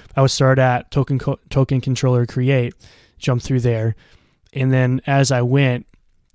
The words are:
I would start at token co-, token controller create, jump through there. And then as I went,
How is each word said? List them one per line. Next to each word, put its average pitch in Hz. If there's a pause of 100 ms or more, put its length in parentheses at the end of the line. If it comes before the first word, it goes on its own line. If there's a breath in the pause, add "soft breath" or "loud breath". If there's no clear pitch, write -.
(160 soft breath)
I -
would 135
start 131
at 127
token 135
co-, 135 (120)
token 135
controller 123
create, 127 (460 soft breath)
jump 123
through 127
there. 113 (580)
And 131
then 127
as 139
I 123
went, 127 (500)